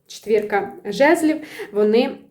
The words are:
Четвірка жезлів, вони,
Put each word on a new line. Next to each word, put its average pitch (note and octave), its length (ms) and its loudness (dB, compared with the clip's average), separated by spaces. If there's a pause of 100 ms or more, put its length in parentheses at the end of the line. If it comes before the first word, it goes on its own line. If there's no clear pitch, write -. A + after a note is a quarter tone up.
Четвірка G#3 680 -2 (120)
жезлів, D4+ 520 2 (360)
вони, G#3+ 380 2 (200)